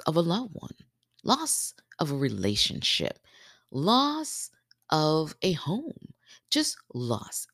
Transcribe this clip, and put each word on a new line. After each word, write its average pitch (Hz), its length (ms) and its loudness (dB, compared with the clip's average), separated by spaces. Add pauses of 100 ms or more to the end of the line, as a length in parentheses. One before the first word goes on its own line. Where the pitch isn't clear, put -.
of 160 100 2
a 170 60 6
loved 180 320 -2
one, - 220 -14 (480)
loss - 500 0 (240)
of 147 140 -2
a 143 40 -2
relationship, 104 1040 0 (540)
loss 269 800 0 (400)
of 156 520 2
a 190 80 2
home, 185 640 -4 (340)
just - 280 0 (180)
loss. 120 600 -4